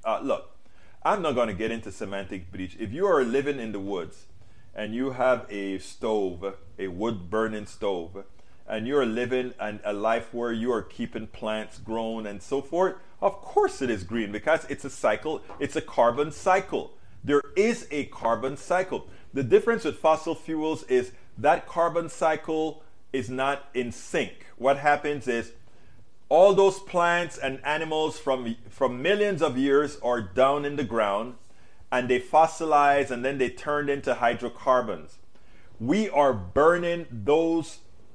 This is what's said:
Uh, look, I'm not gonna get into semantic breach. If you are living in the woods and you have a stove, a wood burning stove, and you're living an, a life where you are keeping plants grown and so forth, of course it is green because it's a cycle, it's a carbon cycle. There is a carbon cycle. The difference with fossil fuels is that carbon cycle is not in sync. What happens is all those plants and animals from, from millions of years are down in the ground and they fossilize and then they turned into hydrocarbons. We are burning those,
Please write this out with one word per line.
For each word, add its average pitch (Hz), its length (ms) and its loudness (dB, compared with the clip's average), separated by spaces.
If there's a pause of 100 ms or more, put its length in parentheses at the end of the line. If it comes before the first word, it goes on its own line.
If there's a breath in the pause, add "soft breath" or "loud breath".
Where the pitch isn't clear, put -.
Uh, 110 180 0
look, 117 320 -2 (480 soft breath)
I'm 190 200 2
not 151 120 0
gonna 117 180 2
get 110 180 -2
into 113 220 -6
semantic 98 580 -8
breach. 92 280 -8
If 107 140 -6
you 180 140 0
are 160 160 6
living 135 380 0
in 110 120 -6
the 101 80 -6
woods 95 460 -6 (480 soft breath)
and 107 200 -6
you 131 160 -2
have 127 400 2
a 98 280 -4
stove, 98 760 -2 (240)
a 95 100 -4
wood 92 400 -4
burning 107 380 -2
stove, 95 580 -4 (420 soft breath)
and 110 200 -4
you're 139 200 2
living 123 540 -2
an, 104 240 -6
a 104 80 -2
life 110 400 0
where 120 200 -2
you 117 200 0
are 110 100 0
keeping 113 440 -8
plants 107 520 -6
grown 113 480 -4
and 101 160 -10
so 139 200 -2
forth, 180 320 2 (260 soft breath)
of - 220 0
course - 400 2
it 123 80 0
is 98 140 -2
green 104 280 -4
because 151 360 2
it's - 160 -6
a 135 60 -8
cycle, 135 520 0 (160 loud breath)
it's 143 180 -2
a 151 60 -2
carbon 127 480 4
cycle. 185 640 0 (320 soft breath)
There 143 180 6 (140)
is 226 340 2
a 143 160 -2
carbon 117 500 0
cycle. 180 520 -2 (240 loud breath)
The 139 100 0
difference 208 420 4
with 151 140 -2
fossil 160 360 2
fuels 156 500 -4
is 127 280 2 (260 soft breath)
that 156 280 4
carbon 170 420 0
cycle 156 720 -2 (300 soft breath)
is 127 180 -2
not 135 420 -2
in 120 200 -2
sync. - 540 -4 (100)
What 139 220 4
happens 147 480 2
is 117 260 -2 (800 soft breath)
all 185 220 10
those 190 260 6
plants 170 600 2
and 135 260 -4
animals 156 540 0
from, 123 380 -2 (120)
from 123 320 0
millions 202 400 2
of 143 160 2
years 139 460 4
are 123 180 2
down 131 460 4
in 143 100 -4
the 147 80 -2
ground 110 520 0 (540 soft breath)
and 123 180 0
they 127 120 4
fossilize 147 880 4
and 120 140 -4
then 139 140 0
they 123 100 4
turned 147 400 -2
into 143 260 0
hydrocarbons. 117 1040 0 (600 soft breath)
We 185 300 2
are 139 240 6
burning 165 760 4
those, 156 680 2 (360)